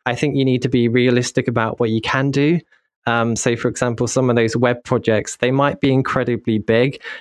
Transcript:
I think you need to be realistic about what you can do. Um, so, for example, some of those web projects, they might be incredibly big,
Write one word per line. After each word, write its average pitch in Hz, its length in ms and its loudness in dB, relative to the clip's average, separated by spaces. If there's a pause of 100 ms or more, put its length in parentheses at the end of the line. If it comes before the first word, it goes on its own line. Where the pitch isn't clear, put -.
I 123 100 -2
think 143 200 -2
you 139 80 2
need 131 200 0
to 131 60 0
be 120 200 2
realistic 123 580 2
about 113 320 -2
what 120 100 0
you 110 120 0
can 139 300 -2
do. 147 280 2 (480)
Um, 117 280 0
so, 117 200 -2
for 120 120 -2
example, 120 400 -2
some 127 220 0
of 120 60 2
those 113 200 2
web 120 280 0
projects, 110 540 -2
they 123 120 0
might 139 320 0
be 139 100 2
incredibly 123 680 0
big, 120 420 0 (200)